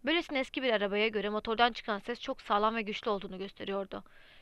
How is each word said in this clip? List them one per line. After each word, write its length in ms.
Böylesine 340
eski 240
bir 100
arabaya 360
göre 200
motordan 440
çıkan 260
ses 220
çok 200
sağlam 360
ve 60
güçlü 280
olduğunu 280
gösteriyordu. 640